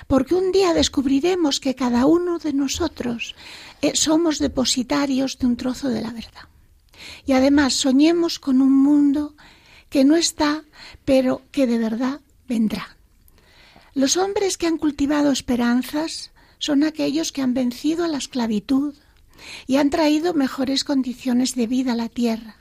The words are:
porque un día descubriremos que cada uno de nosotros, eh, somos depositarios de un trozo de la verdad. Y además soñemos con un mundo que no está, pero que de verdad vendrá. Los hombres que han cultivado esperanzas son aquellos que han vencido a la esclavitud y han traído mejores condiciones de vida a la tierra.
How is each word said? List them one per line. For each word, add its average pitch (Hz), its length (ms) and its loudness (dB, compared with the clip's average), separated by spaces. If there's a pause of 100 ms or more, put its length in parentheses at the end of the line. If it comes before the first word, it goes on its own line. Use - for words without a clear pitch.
porque 269 280 2
un 370 180 0
día 370 200 4
descubriremos 285 880 0
que 262 140 -4
cada 247 320 0
uno 339 320 2
de 302 140 -6
nosotros, 269 840 -4 (480)
eh, 294 140 -2
somos 320 420 0
depositarios 269 1000 -2
de 269 80 -2
un 240 100 0
trozo 254 320 -6
de 220 120 -4
la 226 100 -8
verdad. - 380 -16 (800)
Y 269 60 0
además 269 420 4
soñemos 320 640 2
con 262 240 2
un 269 100 4
mundo 294 640 4 (560)
que 269 140 4
no 302 120 6
está, 311 480 0 (400)
pero 262 460 2
que 277 160 0
de 233 120 0
verdad 240 420 -2 (280)
vendrá. 214 480 -2 (960)
Los 277 220 0
hombres 392 400 -2
que 339 100 -4
han 330 120 0
cultivado 294 520 0
esperanzas 247 1000 -2 (260)
son 285 240 0
aquellos 302 480 -2
que 277 120 -6
han 254 100 0
vencido 269 520 -2
a 339 40 -2
la 294 100 -4
esclavitud 254 760 -2 (720)
y 254 100 0
han 285 140 4
traído 311 420 2
mejores 269 500 -2
condiciones 254 720 -2
de 240 120 -2
vida 254 260 -2
a 226 40 -2
la 233 120 -4
tierra. 226 520 -4